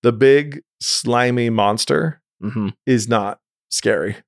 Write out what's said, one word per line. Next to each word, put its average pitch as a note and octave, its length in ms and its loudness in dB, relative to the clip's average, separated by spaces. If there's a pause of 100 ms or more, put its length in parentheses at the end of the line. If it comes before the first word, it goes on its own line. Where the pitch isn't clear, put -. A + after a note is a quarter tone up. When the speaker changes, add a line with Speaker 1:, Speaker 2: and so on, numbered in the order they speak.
Speaker 1:
The - 80 4
big C#3 500 2 (180)
slimy A#2+ 680 0
monster A2+ 720 0 (180)
Speaker 2:
Mm-hmm. G#2+ 280 -4 (180)
Speaker 1:
is A2+ 220 0
not G#2 320 -2 (300)
scary. G2+ 460 -2 (120)